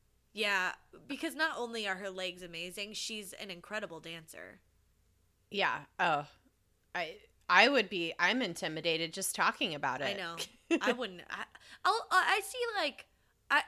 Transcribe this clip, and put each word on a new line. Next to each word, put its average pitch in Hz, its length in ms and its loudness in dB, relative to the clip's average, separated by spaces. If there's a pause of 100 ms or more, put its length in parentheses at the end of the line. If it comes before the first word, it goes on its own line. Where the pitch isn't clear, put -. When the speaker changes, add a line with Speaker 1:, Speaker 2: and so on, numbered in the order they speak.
(320)
Speaker 1:
Yeah, 196 420 0 (340)
because 277 260 -4
not 311 240 0
only 226 300 -4
are 190 80 0
her 190 160 -8
legs 185 320 -6
amazing, 180 500 -10
she's 214 400 -8
an 202 160 -12
incredible 175 500 -8
dancer. 165 600 -14 (880)
Speaker 2:
Yeah. 160 360 0 (140)
Oh, 151 280 2 (680)
I, 170 220 -4 (340)
I 196 200 12
would 226 200 4
be, 170 300 -2
I'm 214 220 4
intimidated 165 720 -2
just - 220 -4
talking 196 400 0
about 135 260 -2
Speaker 1:
I 135 80 0
Speaker 2:
it. - 80 -4
Speaker 1:
know. 170 180 -8 (240)
Speaker 2:
<laughs> - 220 0
Speaker 1:
I 247 100 2
wouldn't. 202 380 -4
I, 202 140 -8 (420)
I'll, 440 260 2
I 370 320 4
see, - 140 -8 (200)
like, 311 280 -2 (460)
I, 285 160 6